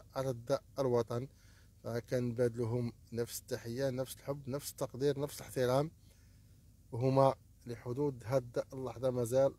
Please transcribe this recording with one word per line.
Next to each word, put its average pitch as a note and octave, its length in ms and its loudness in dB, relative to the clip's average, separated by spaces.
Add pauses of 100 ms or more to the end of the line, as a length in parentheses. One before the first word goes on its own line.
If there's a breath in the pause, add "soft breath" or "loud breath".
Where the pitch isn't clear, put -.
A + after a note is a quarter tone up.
(180)
أرض C3 400 0 (220)
الوطن، A#2+ 480 0 (560 soft breath)
فكنبادلوهم A#2+ 1080 0 (220)
نفس A#2 260 -4
التحية، A#2+ 500 -4
نفس B2+ 260 -4
الحب، C#3+ 340 -8
نفس C#3+ 220 -6
التقدير، C3+ 480 0
نفس C#3+ 220 -6
الاحترام. C3 500 2 (1000 soft breath)
وهما C3 440 6 (300)
لحدود B2 600 -4
هاد B2 380 -2 (100)
اللحظة B2+ 380 -4
مازال B2 480 2